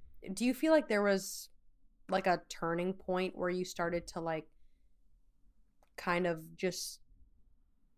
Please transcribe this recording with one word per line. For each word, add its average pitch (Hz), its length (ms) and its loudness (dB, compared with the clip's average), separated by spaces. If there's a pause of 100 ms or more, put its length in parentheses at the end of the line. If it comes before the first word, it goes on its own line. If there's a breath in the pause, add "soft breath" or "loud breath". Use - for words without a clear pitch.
(340)
do 202 120 -2
you 254 100 4
feel 320 160 2
like 311 160 6
there 208 160 4
was, 196 460 0 (600)
like, 190 160 0
a 175 240 4
turning 175 440 -2
point 185 440 -2
where 180 140 -2
you 185 140 -2
started 170 420 -4
to, - 120 -8
like, 165 280 -4 (1500)
kind 180 300 0
of 165 320 -2
just - 420 -4 (1000)